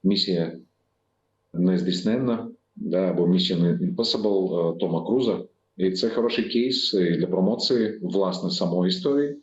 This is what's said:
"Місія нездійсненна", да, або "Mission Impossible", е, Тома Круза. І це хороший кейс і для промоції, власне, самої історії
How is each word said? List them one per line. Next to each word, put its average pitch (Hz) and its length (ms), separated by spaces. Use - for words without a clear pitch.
"Місія 95 480
нездійсненна", 92 920
да, 85 220
або 87 180
"Mission 87 520
Impossible", 95 800
е, - 40
Тома 82 260
Круза. 113 340
І 92 140
це 113 180
хороший 117 340
кейс 123 500
і 90 180
для 87 160
промоції, 107 760
власне, 90 480
самої 90 400
історії 143 540